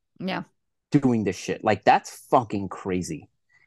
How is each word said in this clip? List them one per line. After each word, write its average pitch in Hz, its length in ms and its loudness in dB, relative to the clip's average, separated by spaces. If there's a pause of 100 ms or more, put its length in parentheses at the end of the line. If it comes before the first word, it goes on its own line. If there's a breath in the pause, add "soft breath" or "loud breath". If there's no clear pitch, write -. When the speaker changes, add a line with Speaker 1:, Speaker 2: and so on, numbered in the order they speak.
(200)
Speaker 1:
Yeah. 175 240 -6 (480)
Speaker 2:
doing 123 320 2
this 95 140 -2
shit. - 260 -8
Like, 107 220 0
that's 147 240 4 (200)
fucking 107 380 0
crazy. 85 640 -6 (380)